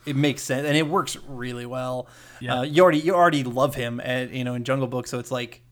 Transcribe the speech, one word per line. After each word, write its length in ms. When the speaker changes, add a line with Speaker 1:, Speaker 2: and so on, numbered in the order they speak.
Speaker 1:
it 100
makes 280
sense, 240
and 100
it 100
works 300
really 380
well. 420
Speaker 2:
Yeah. 180
Speaker 1:
Uh, 40
you 200
already, 160
you 160
already 280
love 300
him, 300
and, 280
you 120
know, 100
in 120
Jungle 220
Book, 200
so 100
it's 140
like 300